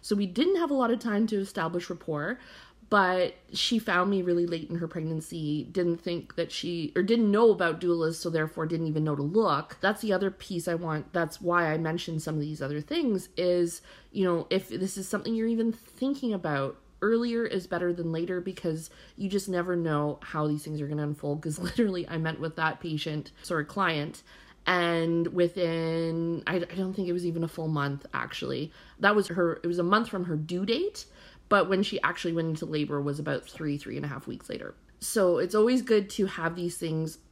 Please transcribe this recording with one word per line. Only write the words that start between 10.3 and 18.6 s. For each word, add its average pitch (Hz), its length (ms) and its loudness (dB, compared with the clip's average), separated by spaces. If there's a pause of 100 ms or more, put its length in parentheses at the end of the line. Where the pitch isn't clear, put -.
I 170 80 0
want, 160 360 -4
that's 165 300 -2
why 170 300 2
I 160 60 0
mentioned 165 440 -2
some - 140 -4
of 151 60 0
these 151 200 -6
other 147 200 -4
things, 254 560 -2
is, 175 440 2 (300)
you 196 120 0
know, 175 260 2
if 190 200 0
this 190 280 -4
is 190 100 -8
something 214 260 -4
you're 226 140 0
even 226 240 2
thinking 262 600 -4
about, 151 460 -2 (220)
earlier 233 440 2
is 180 220 -4
better 175 240 0
than 170 200 -2
later, 170 280 -2
because 170 500 -4 (280)